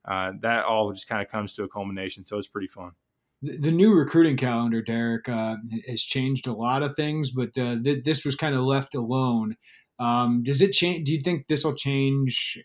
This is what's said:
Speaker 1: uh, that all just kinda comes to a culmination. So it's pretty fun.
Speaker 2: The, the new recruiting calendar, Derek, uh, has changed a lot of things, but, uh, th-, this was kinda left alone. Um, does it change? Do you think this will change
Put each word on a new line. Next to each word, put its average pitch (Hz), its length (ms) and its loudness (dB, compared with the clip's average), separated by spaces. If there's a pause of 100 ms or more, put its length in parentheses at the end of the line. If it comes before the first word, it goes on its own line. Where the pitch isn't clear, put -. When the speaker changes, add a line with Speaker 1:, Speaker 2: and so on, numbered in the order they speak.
Speaker 1:
uh, 95 260 -4 (100)
that 113 240 0
all 110 280 0
just - 160 -12
kinda 104 160 -4
comes 104 280 -6
to 107 100 -6
a 95 40 -4
culmination. 98 560 -8
So 104 140 -8
it's 101 100 -6
pretty 95 200 -8
fun. 87 240 -18 (500)
Speaker 2:
The, 147 160 -8
the 156 140 0
new 190 220 8
recruiting 160 440 6
calendar, 117 440 0
Derek, 117 460 -2
uh, 113 300 -4 (300)
has 120 140 -6
changed 131 460 -2
a 120 60 -2
lot 123 300 0
of 139 120 -4
things, 151 360 -2
but, 123 260 -4
uh, 120 260 0
th-, 131 220 0
this 147 180 0
was 139 140 -2
kinda 139 240 0
left 135 340 0
alone. 120 600 0 (420)
Um, 120 440 2
does 135 180 0
it 196 100 6
change? 175 340 0
Do 139 60 0
you 160 80 0
think 160 280 -2
this 151 180 2
will 143 100 0
change 139 880 0